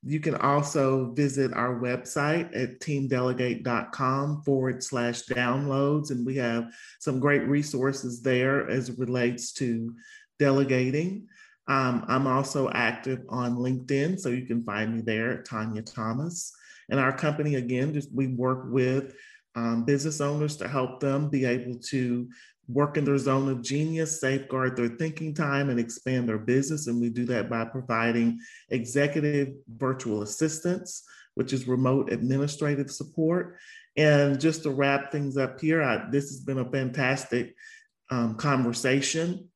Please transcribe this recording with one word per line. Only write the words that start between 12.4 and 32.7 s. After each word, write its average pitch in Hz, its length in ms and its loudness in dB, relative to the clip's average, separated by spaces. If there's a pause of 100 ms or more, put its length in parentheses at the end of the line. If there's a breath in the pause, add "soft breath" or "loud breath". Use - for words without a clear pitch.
active 123 580 -2
on 123 300 -2
LinkedIn, 139 640 0
so - 80 -2
you 123 160 -2
can 117 180 -2
find 107 320 -2
me 113 60 -4
there, 110 420 -2
Tanya 110 380 -6
Thomas. 127 720 -6 (360 loud breath)
And 131 80 0
our 135 140 4
company, 151 440 0
again, 127 380 0
just, 143 220 -4
we 135 120 2
work 127 440 -2
with, 131 440 2 (400 loud breath)
um, 117 280 0
business 143 380 0
owners 147 360 0
to - 120 -6
help 127 320 -2
them 143 280 2
be 139 140 2
able 123 340 0 (120)
to 123 400 0 (380 loud breath)
work 143 300 2
in 151 60 2
their 139 140 4
zone 135 320 2
of 123 140 -2
genius, 156 580 -2
safeguard 131 560 0
their 120 120 2
thinking 156 440 -4
time, 143 380 0
and 120 80 2
expand 120 500 -2
their 107 80 0
business. 139 480 0
And 120 160 0
we 117 80 0
do 120 160 -2
that 120 240 -2
by 113 160 -2
providing 117 760 0 (300 loud breath)
executive 143 800 0 (180)
virtual 117 540 -2
assistants, 156 840 -4 (300 loud breath)
which 131 180 -2
is 127 160 -2
remote 127 460 2
administrative 139 760 -2